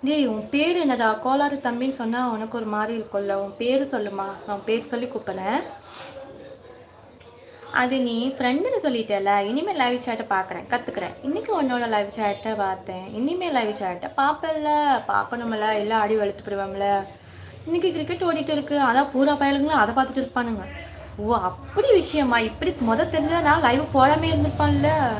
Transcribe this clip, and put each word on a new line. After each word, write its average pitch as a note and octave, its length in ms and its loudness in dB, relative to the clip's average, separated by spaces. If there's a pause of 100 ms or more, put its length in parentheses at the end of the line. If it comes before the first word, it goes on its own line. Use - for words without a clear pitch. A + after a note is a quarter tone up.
டேய், D4 280 4
உன் G#3+ 200 -6
பேர் E4+ 300 2
என்னடா? A#3+ 240 2 (160)
கோளாறு C#4 320 2 (100)
தம்பின்னு B3+ 340 -2
சொன்னா A#3 200 -2 (160)
உனக்கு A3+ 240 -6
ஒரு G#3+ 160 -6
மாதிரி A3 220 -2
இருக்கும்ல. G3+ 360 -2 (100)
உன் G3+ 160 -12
பேரு C4 240 2 (120)
சொல்லுமா, G3 320 -4 (180)
நான் G3+ 240 -6
பேர் A3+ 240 0
சொல்லி A#3+ 180 -4
கூப்பிடுறேன். G3+ 480 -2 (2250)
அது B3+ 160 0 (100)
நீ A#3 100 -2 (200)
ஃப்ரெண்டுன்னு E4 480 0
சொல்லிட்டேல, G#3 480 0 (180)
இனிமேல் D#4+ 320 -2
லைவ் B3 240 0
சேட்டை A3+ 180 -4 (100)
பார்க்குறேன், F#3 380 -4
கத்துக்கிறேன். - 440 -4 (100)
இன்னைக்கு G#4 340 -2
உன்னோட B3 240 0 (100)
லைவ் G#3 240 -2
சேட்டை G#3 340 -2 (120)
பார்த்தேன், F#3+ 400 -6 (140)
இனிமேல் E4 400 -2
லைவ் G#3+ 220 0
சேட்டை F3+ 280 -4 (120)
பார்ப்பேன்ல, D4+ 500 0 (400)
பார்க்கணுமில்ல, G#3+ 560 -2 (160)
எல்லாம் A3 220 2
அடி A3 160 2
வெளுத்துக்கிடுவோம்ல. G3+ 680 -4 (800)
இன்னைக்கு F4 280 0
கிரிக்கெட் E4+ 340 -4
ஓடிட்டு D#4+ 280 0
இருக்கு, D4 200 -2 (100)
அதான் C4 260 4
பூரா C#4 280 4
பயலுங்களும் C#4 400 4
அதை G#3+ 160 4
பார்த்துட்டு C4 260 0
இருப்பானுங்க. A#3 420 -2 (580)
ஓ, G#3 40 -4 (220)
அப்படி G#4+ 400 -2 (100)
விஷயமா? C4+ 400 2 (100)
இப்படி F4 220 -2 (180)
முத A3+ 260 4
தெரிஞ்சா D#4+ 340 2
நான் D4+ 180 6
லைவ் B3 160 6 (140)
போடாமே D4+ 340 6
இருந்திருப்பான்ல. D4 600 2 (300)